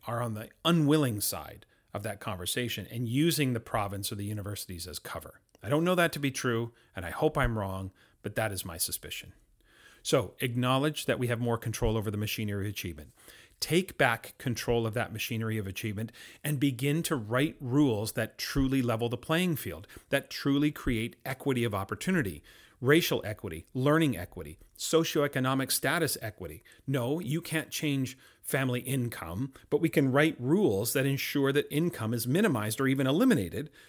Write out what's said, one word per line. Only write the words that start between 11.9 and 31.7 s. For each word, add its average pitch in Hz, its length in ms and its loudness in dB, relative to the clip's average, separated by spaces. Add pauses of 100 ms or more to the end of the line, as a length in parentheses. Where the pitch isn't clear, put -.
over 110 140 -2
the 104 80 -4
machinery 101 480 -4
of 107 60 -4
achievement. 76 400 -10 (480)
Take 185 400 0
back 120 400 0
control 117 480 0
of 110 80 -6
that 117 180 -4
machinery 110 460 -4
of 98 80 -6
achievement 107 440 -6 (320)
and 151 160 -2
begin 143 440 2
to 165 120 -2
write 123 440 0
rules 123 540 2
that 110 260 -4
truly 135 420 2
level 117 280 0
the 120 80 -2
playing 165 400 0
field, 87 280 -10 (240)
that 135 220 -2
truly 143 400 2
create 117 520 -2
equity 131 400 0
of 107 120 0
opportunity, 101 640 -2 (380)
racial 151 440 4
equity, 95 520 -8
learning 143 420 4
equity, 80 400 -10 (180)
socioeconomic 135 960 0
status 156 480 0
equity. 90 440 -10 (240)
No, 135 320 0
you 160 200 -2
can't - 300 -4
change 139 480 -2 (240)
family 131 380 0
income, 117 720 -4 (160)
but 147 120 2
we 165 80 2
can 139 220 4
write 151 280 4
rules 123 540 4
that 135 120 2
ensure 139 460 2
that 143 180 2
income 143 460 0